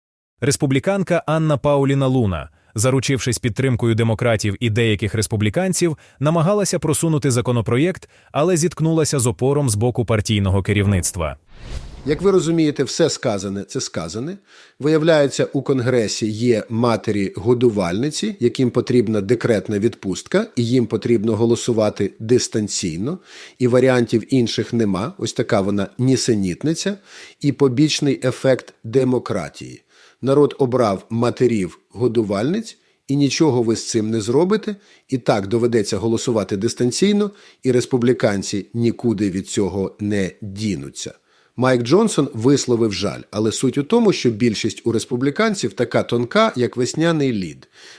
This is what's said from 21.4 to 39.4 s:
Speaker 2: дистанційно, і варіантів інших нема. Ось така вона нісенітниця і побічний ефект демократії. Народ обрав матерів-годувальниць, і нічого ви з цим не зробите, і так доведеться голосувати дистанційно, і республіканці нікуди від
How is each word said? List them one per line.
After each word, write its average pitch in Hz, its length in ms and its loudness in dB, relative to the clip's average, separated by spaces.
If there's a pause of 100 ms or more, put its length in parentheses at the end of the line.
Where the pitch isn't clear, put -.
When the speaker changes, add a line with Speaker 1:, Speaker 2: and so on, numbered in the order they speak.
Speaker 2:
дистанційно, 110 1000 -2 (400)
і 127 80 0
варіантів 123 680 2
інших 117 380 0
нема. 110 460 0
Ось 113 140 -6
така 117 280 0
вона 98 280 -2 (100)
нісенітниця 127 1000 0 (440)
і 143 120 0
побічний 139 720 2
ефект 127 500 0 (100)
демократії. 110 960 -2 (420)
Народ 139 360 4
обрав 120 520 2
матерів-годувальниць, 113 1700 -2 (300)
і 139 80 0
нічого 139 460 2
ви 110 140 2
з - 120 -10
цим 110 220 0
не 113 100 0
зробите, 185 560 0 (320)
і 131 100 -2
так 107 280 0
доведеться 113 520 0
голосувати 110 580 -2
дистанційно, 190 760 0 (320)
і 127 100 0
республіканці 120 1000 0
нікуди 113 560 0
від 92 180 -6